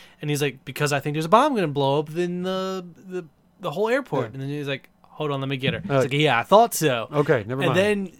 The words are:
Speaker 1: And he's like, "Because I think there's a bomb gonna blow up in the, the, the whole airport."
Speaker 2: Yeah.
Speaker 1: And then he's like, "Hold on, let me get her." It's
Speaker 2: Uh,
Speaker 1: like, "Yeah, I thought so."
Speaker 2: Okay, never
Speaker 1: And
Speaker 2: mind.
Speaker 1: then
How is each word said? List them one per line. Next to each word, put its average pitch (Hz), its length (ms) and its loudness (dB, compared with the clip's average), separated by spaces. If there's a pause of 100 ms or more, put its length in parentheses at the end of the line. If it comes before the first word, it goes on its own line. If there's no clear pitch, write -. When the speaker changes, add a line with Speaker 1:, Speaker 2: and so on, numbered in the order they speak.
(200)
Speaker 1:
And 151 100 -4
he's 143 120 -2
like, 135 220 -4
"Because 143 280 -2
I 143 80 0
think 147 140 -6
there's 160 120 -4
a - 20 -6
bomb 254 260 6
gonna 196 140 0
blow 139 300 2
up 151 180 -6
in 175 280 -4
the, 190 400 -4 (120)
the, 185 280 -10 (360)
the 170 120 -6
whole 202 160 -2
airport." 226 400 -2
Speaker 2:
Yeah. - 60 -12
Speaker 1:
And 135 80 -10
then 135 60 -6
he's 143 200 -6
like, 135 200 -8 (140)
"Hold - 300 -6
on, 139 80 -2
let 135 80 -4
me 139 80 -2
get 127 180 0
her." 110 60 -6
It's - 100 -8
Speaker 2:
Uh, 139 100 4
Speaker 1:
like, 127 120 2
"Yeah, 143 260 4
I 117 60 0
thought 202 300 6
so." 123 380 0
Speaker 2:
Okay, 147 340 2
never 131 160 -4
Speaker 1:
And 127 120 2
Speaker 2:
mind. - 60 4
Speaker 1:
then 202 400 0